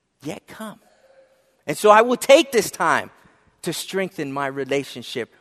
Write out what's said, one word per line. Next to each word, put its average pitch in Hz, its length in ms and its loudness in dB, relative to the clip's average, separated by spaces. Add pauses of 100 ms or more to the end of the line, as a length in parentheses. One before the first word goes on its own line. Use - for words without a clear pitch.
(240)
yet - 240 -12
come. - 320 -18 (880)
And 151 120 -6
so 208 120 4
I 208 120 8
will 240 160 0
take - 340 6
this 190 180 0
time 135 400 -2 (540)
to 165 100 -6
strengthen 175 580 -8
my 139 140 -4
relationship 135 960 -6